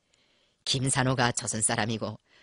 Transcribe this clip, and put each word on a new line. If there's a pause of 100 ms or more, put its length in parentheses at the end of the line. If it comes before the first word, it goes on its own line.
(640)
김산호가
조선
사람이고 (240)